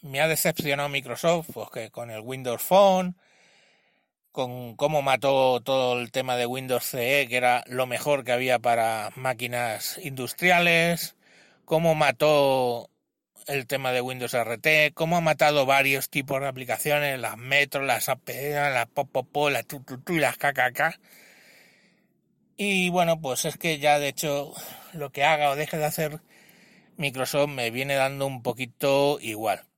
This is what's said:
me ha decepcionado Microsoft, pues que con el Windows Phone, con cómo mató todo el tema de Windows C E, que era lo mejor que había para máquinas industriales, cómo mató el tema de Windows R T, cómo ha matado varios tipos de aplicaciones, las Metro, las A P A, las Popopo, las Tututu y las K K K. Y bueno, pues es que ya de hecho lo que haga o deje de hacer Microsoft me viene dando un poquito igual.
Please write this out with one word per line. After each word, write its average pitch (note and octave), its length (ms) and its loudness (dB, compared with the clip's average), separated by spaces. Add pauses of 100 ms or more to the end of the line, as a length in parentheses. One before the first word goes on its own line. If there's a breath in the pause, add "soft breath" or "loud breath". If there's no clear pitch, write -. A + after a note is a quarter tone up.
me C#3 200 -4
ha D#3+ 60 4
decepcionado D3 600 0
Microsoft, C#3+ 640 -2
pues G#2+ 160 -12
que A2+ 220 -10
con A#2+ 180 -12
el A2 120 -12
Windows B2 400 -6
Phone, F#3 540 4 (1160 soft breath)
con B2 440 -8
cómo D3 280 0
mató C3 580 2
todo B2+ 380 0
el A#2+ 120 -8
tema B2+ 240 -2
de B2 120 0
Windows B2+ 360 -2
C C3 380 0
E, B2+ 60 -2
que A#2+ 100 -2
era B2 300 2
lo B2+ 180 -2
mejor B2+ 380 -2
que B2 80 -4
había B2 260 2
para A2+ 580 0
máquinas A#2+ 840 -6
industriales, E3+ 1160 0 (500 soft breath)
cómo D#3+ 280 2
mató C3+ 960 2 (560)
el C#3 220 -6
tema C3+ 240 -2
de B2 100 0
Windows B2 320 -6
R A#2 240 -2
T, D3+ 380 2
cómo E3 220 0
ha E3+ 40 2
matado D3+ 460 4
varios C3+ 420 2
tipos C3+ 320 -4
de C#3 60 -4
aplicaciones, C3 720 -2
las A2 180 -6
Metro, C#3 460 0
las B2 260 0
A C3 60 0
P C#3 420 -6
A, C#3+ 140 0
las A#2+ 160 0
Popopo, C#3+ 640 -2
las A#2+ 160 -4
Tututu C3 460 -10
y E3 60 2
las B2+ 180 2
K C#3+ 160 0
K B2+ 180 2
K. D#3 280 -2 (1600 soft breath)
Y F#3+ 320 2
bueno, E3 320 2
pues C3 240 -2
es D3+ 120 -4
que D#3+ 200 -2
ya D3 220 4
de C#3+ 80 -2
hecho C#3+ 440 -4 (420 loud breath)
lo C#3+ 180 -8
que C#3 120 0
haga D3 280 4
o C#3 40 0
deje D3+ 220 -4
de D3+ 80 0
hacer D#3 360 -4 (760 soft breath)
Microsoft C#3+ 520 0
me B2 220 -4
viene C3+ 240 -2
dando C#3 300 0
un C3 180 -6
poquito C#3 760 0
igual. G#2+ 460 -4 (120)